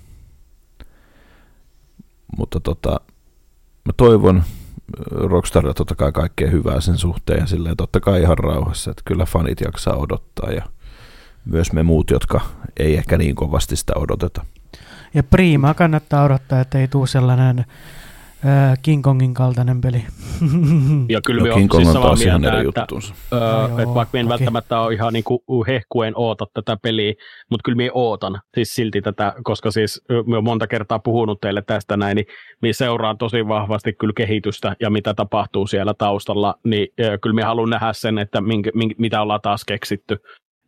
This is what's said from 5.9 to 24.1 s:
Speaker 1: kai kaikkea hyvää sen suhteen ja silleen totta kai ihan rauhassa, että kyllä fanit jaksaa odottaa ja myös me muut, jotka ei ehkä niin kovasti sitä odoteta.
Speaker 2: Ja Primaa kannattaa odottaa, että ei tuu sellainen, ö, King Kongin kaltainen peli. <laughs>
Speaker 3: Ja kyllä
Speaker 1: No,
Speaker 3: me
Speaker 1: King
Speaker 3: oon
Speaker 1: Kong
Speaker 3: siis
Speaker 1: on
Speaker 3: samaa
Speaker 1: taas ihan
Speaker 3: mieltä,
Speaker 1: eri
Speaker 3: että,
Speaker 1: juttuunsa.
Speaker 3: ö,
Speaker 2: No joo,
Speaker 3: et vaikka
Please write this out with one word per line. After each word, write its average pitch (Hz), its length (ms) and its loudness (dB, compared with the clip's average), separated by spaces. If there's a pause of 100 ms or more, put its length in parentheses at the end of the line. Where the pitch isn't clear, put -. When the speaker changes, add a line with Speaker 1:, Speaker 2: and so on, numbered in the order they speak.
Speaker 1:
kai 71 160 0
kaikkea - 380 -2
hyvää 69 320 0
sen 87 160 2
suhteen 82 420 -2
ja 78 60 0
silleen 82 320 -2
totta 90 220 -2
kai 95 220 2
ihan 82 160 4
rauhassa, 80 540 -2
että - 140 -14
kyllä 85 200 0
fanit 78 360 -2
jaksaa - 340 -4
odottaa - 560 -6
ja - 120 -4 (840)
myös 85 280 0
me 80 100 2
muut, 80 260 4
jotka - 320 2 (360)
ei 78 200 2
ehkä 85 200 0
niin 76 180 0
kovasti - 400 -2
sitä - 200 -4
odoteta. - 500 -4 (680)
Speaker 2:
Ja 147 100 4
Primaa 151 500 4
kannattaa 156 500 2
odottaa, 131 380 0
että 131 180 -2
ei 131 80 2
tuu 131 200 0
sellainen, 127 520 2
ö, - 1200 -2
King 151 220 2
Kongin 131 300 2
kaltainen 123 480 0
peli. 123 260 0
<laughs> - 80 -14 (920)
Speaker 3:
Ja 110 120 0
kyllä 117 180 0
Speaker 1:
No, 117 80 4
Speaker 3:
me 113 60 2
Speaker 1:
King 107 80 6
Speaker 3:
oon 98 80 4
Speaker 1:
Kong 82 100 6
Speaker 3:
siis 85 80 8
Speaker 1:
on 82 60 8
Speaker 3:
samaa - 160 6
Speaker 1:
taas 80 120 4
ihan 85 200 4
Speaker 3:
mieltä, - 160 0
Speaker 1:
eri 95 120 0
Speaker 3:
että, - 120 -4
Speaker 1:
juttuunsa. - 320 -10 (200)
Speaker 3:
ö, - 60 2
Speaker 2:
No 113 280 2
joo, 117 120 -2
Speaker 3:
et 120 140 0
vaikka 117 200 0